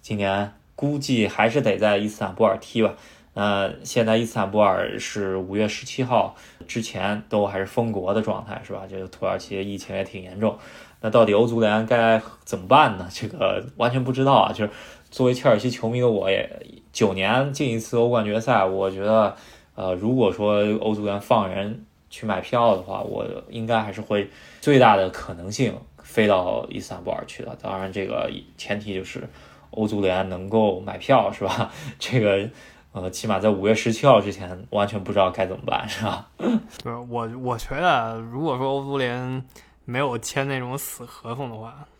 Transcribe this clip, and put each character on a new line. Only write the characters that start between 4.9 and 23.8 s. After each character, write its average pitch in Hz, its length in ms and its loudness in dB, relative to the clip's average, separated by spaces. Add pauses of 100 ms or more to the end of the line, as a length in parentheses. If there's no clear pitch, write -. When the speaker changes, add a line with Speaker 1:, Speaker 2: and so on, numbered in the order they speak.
Speaker 1:
是 98 380 -4
五 95 200 -4
月 107 120 2
十 - 180 -8
七 - 180 -4
号 110 320 2 (300)
之 - 160 -6
前 104 460 -4
都 104 180 2
还 98 140 -4
是 95 60 -2
封 117 260 -2
国 98 220 -2
的 107 80 2
状 101 240 -4
态， 101 180 -12
是 - 80 -14
吧？ 98 180 -10
这 95 80 -10
个 92 120 -10
土 - 160 -8
耳 95 120 0
其 101 200 -8
的 95 40 -4
疫 98 160 -6
情 - 160 -10
也 95 100 -2
挺 95 200 -10
严 92 160 -12
重， 107 180 0 (440)
那 110 80 -2
到 113 160 8
底 101 80 4
欧 113 120 6
足 117 140 0
联 110 260 4
该 113 360 4 (240)
怎 - 120 -6
么 92 120 -10
办 127 280 6
呢？ 90 140 -10
这 - 160 -8
个 98 380 -2 (100)
完 120 160 0
全 131 100 0
不 127 120 -2
知 131 100 0
道 139 100 6
啊。 104 200 6
就 107 120 -2
是 104 60 -4 (400)
作 127 160 2
为 123 60 4
切 127 140 0
尔 110 120 6
西 123 100 -2
球 113 200 -4
迷 123 100 -2
的 123 100 4
我 95 200 0
也， - 200 0 (420)
九 104 220 2
年 117 400 0
进 139 180 -2
一 113 80 -2
次 117 180 -2
欧 117 120 4
冠 117 160 2
决 104 140 0
赛， 113 260 2
我 95 240 0
觉 95 160 -6
得， 107 300 4 (400)
呃， 92 180 -4
如 110 220 0
果 110 160 4
说 104 320 2 (180)
欧 110 120 0
足 104 120 -4
联 101 160 -4
放 107 260 2
人 98 380 -6 (240)
去 - 160 -14
买 95 160 -2
票 117 340 4
的 90 60 -6
话， 98 200 -8
我 - 240 -6 (240)
应 113 160 -8
该 113 160 2